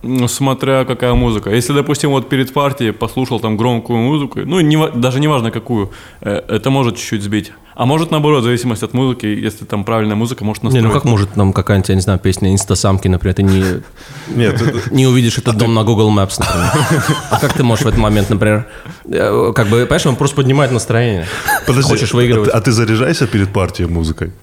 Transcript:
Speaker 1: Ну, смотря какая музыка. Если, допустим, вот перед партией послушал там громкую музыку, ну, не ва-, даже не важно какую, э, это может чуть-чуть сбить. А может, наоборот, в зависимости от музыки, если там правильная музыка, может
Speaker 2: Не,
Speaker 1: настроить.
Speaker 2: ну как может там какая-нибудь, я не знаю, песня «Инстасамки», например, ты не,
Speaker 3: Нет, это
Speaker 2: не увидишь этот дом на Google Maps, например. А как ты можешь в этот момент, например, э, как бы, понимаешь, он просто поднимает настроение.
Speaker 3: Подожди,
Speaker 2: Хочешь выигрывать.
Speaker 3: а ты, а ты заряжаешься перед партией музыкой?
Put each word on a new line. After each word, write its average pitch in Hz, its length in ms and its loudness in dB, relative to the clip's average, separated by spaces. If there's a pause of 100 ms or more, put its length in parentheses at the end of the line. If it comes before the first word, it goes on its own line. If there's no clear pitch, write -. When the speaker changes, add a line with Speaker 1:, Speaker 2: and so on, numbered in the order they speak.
Speaker 1:
Ну, 123 260 -2
смотря 131 580 0
какая 123 300 -2
музыка. 113 340 0
Если, 120 240 0
допустим, 143 380 0
вот 127 180 -2
перед 131 240 0
партией 135 400 0
послушал 120 460 -4
там 107 180 -2
громкую 117 420 0
музыку, 139 460 -2
ну, 180 140 0
не 156 180 4
ва-, 156 160 0
даже 123 260 0
не 151 80 2
важно 123 220 0
какую, 107 400 -4 (320)
э, 101 260 -4
это 107 220 -2
может 131 280 0
чуть-чуть 104 260 -6
сбить. 104 280 -4 (220)
А 120 140 -2
может, 160 240 0
наоборот, 147 300 2
в - 40 -2
зависимости 120 400 -2
от - 80 -8
музыки, 123 320 -2
если 104 400 -4
там 101 180 -4
правильная 107 320 0
музыка, 117 300 -2
может 104 160 -4
Speaker 2:
Не, 113 80 -2
Speaker 1:
настроить. 123 180 4
Speaker 2:
ну 104 60 2
как - 120 0
может 101 280 2
там 98 200 2
какая-нибудь, 98 360 2
я 95 60 2
не 95 60 2
знаю, 90 180 0
песня 95 340 0
«Инстасамки», 98 540 0
например, 90 280 0
ты 98 80 2
не, 95 200 4 (680)
Speaker 3:
Нет, 117 320 0
это 117 320 -2
Speaker 2:
не 131 140 4
увидишь 123 320 2
этот 113 180 0
дом 113 160 2
на 110 100 2
Google 107 320 4
Maps, 98 240 0
например. 87 320 0 (600)
А - 80 0
как 143 140 0
ты 143 100 0
можешь 113 200 2
в 113 40 2
этот 104 120 2
момент, 104 300 2
например, 107 380 0 (420)
э, 104 460 0
как 113 140 2
бы, 117 160 4
понимаешь, 135 200 0
он 135 120 2
просто 143 180 0
поднимает 135 360 2
настроение. 113 540 0 (400)
Speaker 3:
Подожди, 131 240 2
Speaker 2:
Хочешь 131 240 0
выигрывать. 117 360 2
Speaker 3:
а - 40 0
ты, 113 40 2
а 110 40 2
ты 131 120 2
заряжаешься 117 540 2
перед 98 240 0
партией 90 380 -2
музыкой? 82 420 -4 (120)